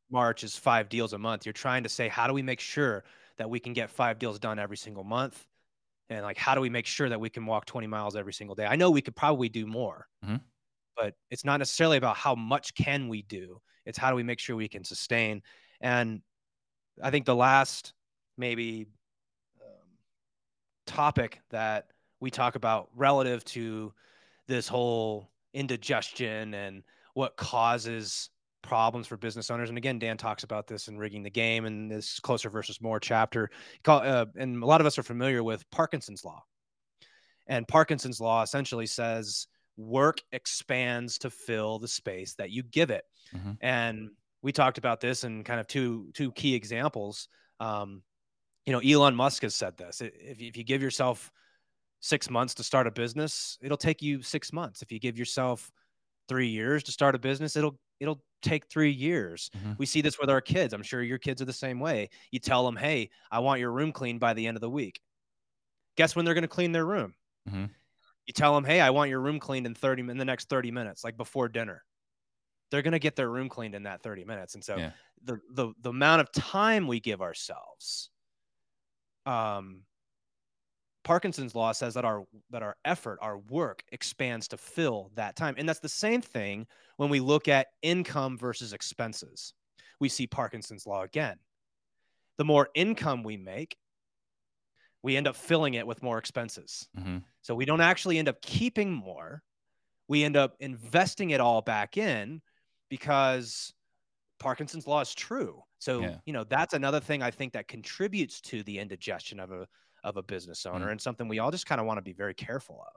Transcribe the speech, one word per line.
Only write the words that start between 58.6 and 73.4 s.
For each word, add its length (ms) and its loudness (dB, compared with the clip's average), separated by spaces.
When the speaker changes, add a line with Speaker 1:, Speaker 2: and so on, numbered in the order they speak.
Speaker 1:
three 220 4
years. 640 -2
Speaker 2:
Mm-hmm. 200 -6
Speaker 1:
We 80 -2
see 160 2
this 180 2
with 100 2
our 120 6
kids. 320 2
I'm 100 -6
sure 200 -4
your 140 -2
kids 240 -4
are 40 -6
the 80 -4
same 260 -6
way. 300 0
You 80 -2
tell 260 4
them, 100 0
"Hey, 340 0
I 80 0
want 200 4
your 120 0
room 200 0
cleaned 280 -4
by 140 4
the 140 -2
end 100 -2
of 40 -8
the 80 -2
week." 320 -6
Guess 180 6
when 100 2
they're 100 4
gonna 120 2
clean 240 0
their 140 2
room? 300 -2
Speaker 2:
Mm-hmm. 160 -4
Speaker 1:
You 80 -12
tell 200 6
them, 100 6
"Hey, 180 6
I 100 10
want 180 4
your 120 0
room 180 0
cleaned 260 -4
in 80 -6
thirty, 300 0
in 140 -8
the 80 -2
next 240 -2
thirty 220 0
minutes," 320 -8
like, 140 -8
before 300 -2
dinner. 360 -6
They're 120 2
gonna 160 2
get 160 0
their 140 0
room 200 -4